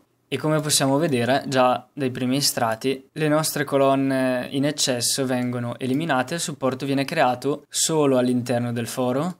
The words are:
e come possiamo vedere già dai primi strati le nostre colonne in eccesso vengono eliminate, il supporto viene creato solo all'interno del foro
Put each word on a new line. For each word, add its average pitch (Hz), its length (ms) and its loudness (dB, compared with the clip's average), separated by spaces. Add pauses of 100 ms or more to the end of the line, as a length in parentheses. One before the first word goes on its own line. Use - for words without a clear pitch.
(280)
e 143 80 -4
come 156 240 0
possiamo 143 380 2
vedere 135 500 2
già 127 440 2
dai 131 200 -4
primi 127 280 -2
strati 131 720 -2
le 156 160 -2
nostre 151 380 0
colonne 135 880 2
in 135 140 0
eccesso 135 600 -2
vengono 123 540 -2
eliminate, 135 540 -2
il 170 60 -6
supporto 139 460 -4
viene 135 180 0
creato 135 640 0
solo 147 500 2
all'interno 123 540 0
del 117 140 -4
foro 131 540 -2